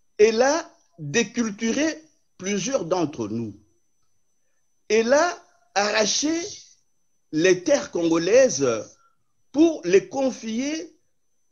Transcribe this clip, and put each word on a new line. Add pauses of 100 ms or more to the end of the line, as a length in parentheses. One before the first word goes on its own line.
(200)
Elle
a (280)
déculturé (380)
plusieurs
d'entre
nous. (1300)
Elle
a (300)
arraché (1000)
les
terres
congolaises (840)
pour
les
confier (560)